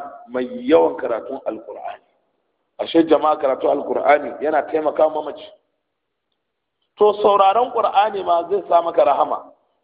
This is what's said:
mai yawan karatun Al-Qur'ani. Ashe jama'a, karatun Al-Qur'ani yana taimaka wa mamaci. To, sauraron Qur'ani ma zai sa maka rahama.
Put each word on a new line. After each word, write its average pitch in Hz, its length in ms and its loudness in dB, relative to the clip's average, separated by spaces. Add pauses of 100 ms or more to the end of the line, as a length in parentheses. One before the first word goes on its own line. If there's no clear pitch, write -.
(280)
mai 127 160 -6 (220)
yawan 160 300 2
karatun 117 500 -8
Al-Qur'ani. 101 560 -12 (800)
Ashe 160 260 2
jama'a, 151 300 2
karatun 131 340 -2
Al-Qur'ani 139 720 0
yana 147 200 0
taimaka 156 460 0
wa 151 140 -6
mamaci. 147 220 -12 (1500)
To, 208 140 6 (100)
sauraron 202 500 4
Qur'ani 202 520 0
ma 170 240 0
zai 185 200 -2
sa 170 140 4
maka 165 220 2
rahama. 143 480 0 (320)